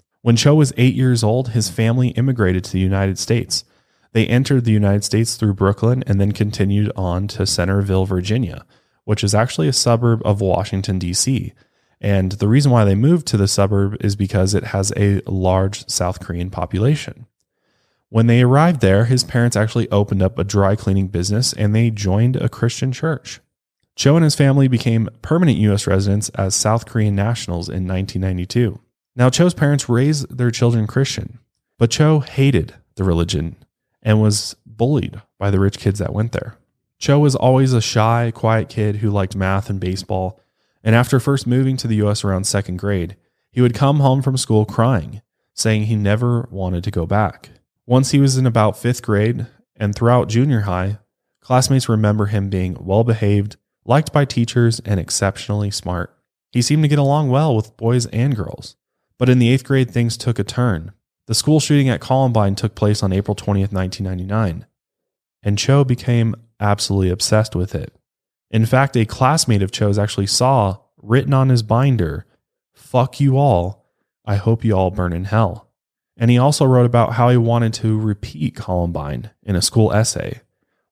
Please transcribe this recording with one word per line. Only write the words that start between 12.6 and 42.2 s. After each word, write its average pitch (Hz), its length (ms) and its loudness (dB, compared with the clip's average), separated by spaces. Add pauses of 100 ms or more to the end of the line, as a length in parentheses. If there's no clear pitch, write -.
why 117 120 4
they 98 120 4
moved 147 320 2
to - 80 0
the 98 100 4
suburb 98 540 0
is 101 160 -2
because 98 360 0
it 101 120 -2
has 98 320 -2
a 101 300 2
large 95 600 -2
South 90 300 -4
Korean 87 320 -8
population. 113 760 -4 (840)
When 113 180 2
they 120 160 6
arrived 143 380 4
there, 98 240 4
his 123 180 0
parents 120 320 0
actually 110 380 0
opened 101 300 0
up 95 180 -2
a 92 40 -2
dry 98 300 2
cleaning 98 320 -2
business 98 460 -2
and 104 200 -2
they 113 180 2
joined 107 440 0
a - 140 -2
Christian 117 420 -4
church. - 480 -8 (560)
Cho 143 220 4
and 170 80 4
his 151 100 2
family 139 320 4
became 113 420 0 (140)
permanent 160 360 2
U 104 140 4
S 98 140 -2
residents 98 440 0
as 98 260 -4
South 110 280 0
Korean 104 300 -2
nationals 98 540 -4
in 92 180 -6
nineteen 92 360 -4
ninety-two. 95 580 -2 (380)
Now, 123 120 4
Cho's 175 240 2
parents 143 340 0
raised 135 480 0
their 123 140 0
children 117 360 0
Christian, - 520 -4 (400)
but 117 120 2
Cho 156 300 2
hated 131 540 0 (220)
the 95 80 -2
religion 82 520 0 (460)
and 107 180 2
was 107 340 0 (120)
bullied 120 560 -2 (160)
by 101 120 -2
the 98 80 0
rich 98 200 0
kids 104 220 -2
that - 120 -4
went 113 200 -4
there. - 260 -8 (400)
Cho 143 200 2
was 147 160 4
always 131 380 2
a 117 80 2
shy, 117 540 0
quiet 110 340 0
kid 104 280 -2
who 107 120 -2
liked 101 260 -2
math 98 360 -2
and 98 100 -6
baseball, 92 580 -6 (460)
and 110 100 4
after 123 240 2
first 139 280 -2
moving 131 320 0
to 120 100 -6
the 110 60 0
U 104 160 2
S 104 140 -4